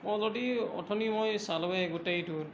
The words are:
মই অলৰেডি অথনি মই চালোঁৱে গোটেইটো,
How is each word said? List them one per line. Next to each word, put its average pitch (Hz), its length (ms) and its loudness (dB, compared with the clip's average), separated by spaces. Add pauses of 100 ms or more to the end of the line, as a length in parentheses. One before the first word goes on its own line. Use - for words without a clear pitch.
মই 208 80 0
অলৰেডি 226 460 0
অথনি 214 500 0
মই 214 300 2
চালোঁৱে 180 500 0
গোটেইটো, 170 640 -2